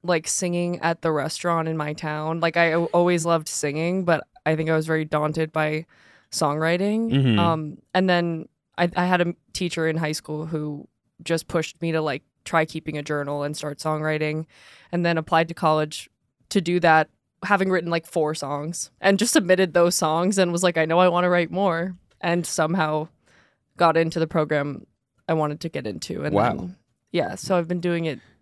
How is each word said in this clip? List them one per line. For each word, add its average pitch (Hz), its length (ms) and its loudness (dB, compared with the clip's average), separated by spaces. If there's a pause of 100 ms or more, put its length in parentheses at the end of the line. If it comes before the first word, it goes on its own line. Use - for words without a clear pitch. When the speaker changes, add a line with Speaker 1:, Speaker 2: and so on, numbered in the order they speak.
Speaker 1:
like, 170 220 0
singing 175 540 -2
at 165 220 -2
the 165 100 0
restaurant 160 560 0
in 160 80 -2
my 151 160 -4
town. 156 480 -4
Like, 165 160 0
I 170 160 4
al-, 170 140 2
always 175 400 2
loved 165 240 0
singing, 165 560 -2
but 165 200 0 (200)
I 160 100 2
think 160 140 -4
I 160 80 2
was 156 100 -2
very 160 160 0
daunted 156 480 -2
by 156 340 -2 (460)
songwriting. 175 800 0
Speaker 2:
Mm-hmm. 208 280 4
Speaker 1:
Um, 160 380 0 (160)
and 185 160 2
then 170 380 0 (300)
I, 175 180 2
I 180 100 0
had 180 140 2
a 175 140 0 (180)
teacher 170 340 -4
in 160 120 -2
high 156 160 -2
school 151 320 -8
who 151 420 -6 (360)
just 170 240 -2
pushed - 340 -4
me 165 100 -2
to, 160 100 0
like, 151 220 -4 (220)
try 160 200 2
keeping 156 320 -8
a 147 60 -6
journal 147 400 -4
and 147 120 -6
start 147 220 -8
songwriting, 156 720 -2 (440)
and 175 140 -2
then 165 140 0
applied 165 300 0
to 170 40 -10
college 156 560 -2 (400)
to 202 100 2
do 175 200 0
that, 160 300 6 (340)
having 190 260 2
written, 175 220 0
like, 170 160 -2
four 156 260 0
songs, 147 560 -8 (120)
and 196 180 4
just 233 140 2
submitted 185 420 4
those 175 180 6
songs 175 460 0
and 175 120 4
was 175 120 0
like, 175 160 2
"I 160 60 4
know 165 120 2
I 185 120 6
wanna 175 200 2
write 175 220 2
more," 180 440 -2 (260)
and 175 220 0
somehow 160 680 -2 (680)
got 160 200 6
into 165 220 2
the 160 60 2
program 151 600 -2 (400)
I 165 60 2
wanted 151 280 0
to 165 80 -6
get 139 160 -6
into. - 380 -8
And 90 100 -2
Speaker 2:
Wow. 107 220 4
Speaker 1:
then, 180 200 -10 (360)
yeah, - 240 -2
so - 200 -2
I've 170 120 0
been 175 120 -4
doing 170 260 -2
it 143 140 -6 (220)